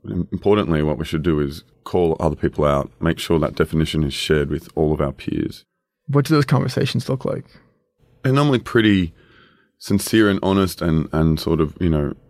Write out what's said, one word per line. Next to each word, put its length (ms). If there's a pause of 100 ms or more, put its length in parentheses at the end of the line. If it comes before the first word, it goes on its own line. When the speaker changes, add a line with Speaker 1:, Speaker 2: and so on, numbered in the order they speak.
Speaker 1:
im-, 260
importantly, 500
what 160
we 80
should 180
do 160
is 240 (200)
call 360
other 160
people 300
out, 240 (100)
make 200
sure 180
that 180
definition 480
is 100
shared 360
with 240
all 180
of 100
our 100
peers. 540 (420)
Speaker 2:
What 180
do 80
those 120
conversations 640
look 160
like? 200 (760)
Speaker 1:
They're 100
normally 260
pretty 540 (640)
sincere 520
and 120
honest 400
and, 300
and 280
sort 200
of, 200
you 100
know 240 (160)